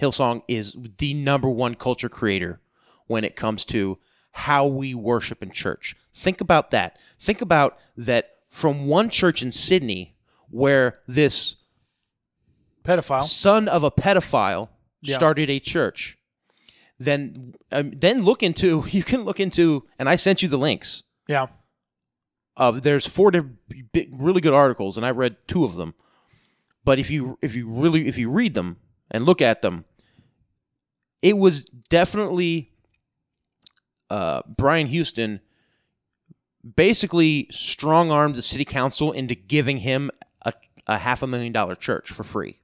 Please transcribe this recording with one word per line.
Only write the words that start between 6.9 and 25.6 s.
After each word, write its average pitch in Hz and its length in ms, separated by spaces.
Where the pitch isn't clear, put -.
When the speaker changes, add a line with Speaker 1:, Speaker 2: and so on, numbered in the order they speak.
Speaker 1:
Think - 220
about 165 380
that 117 340
from 143 380
one 185 220
church - 340
in 123 100
Sydney 113 640
where 135 560
this 131 500
Speaker 2:
Pedophile. 156 400
Speaker 1:
son 202 440
of 165 160
a 143 60
pedophile 113 760
Speaker 2:
Yeah. 139 140
Speaker 1:
started 156 340
a 139 100
church. - 580
Then, 135 560
um, 147 240
then 208 260
look 214 200
into, 170 440
<laughs> - 40
you 196 120
can 247 220
look 196 160
into, 165 440
and 135 100
I 175 80
sent 190 260
you 185 60
the 135 100
links. - 440
Speaker 2:
Yeah. 135 180
Speaker 1:
Of, 123 260
there's 143 240
four 196 240
diff-, 170 160
big, - 200
really 165 280
good 151 120
articles, 123 440
and 113 100
I 127 40
read 123 260
two 170 180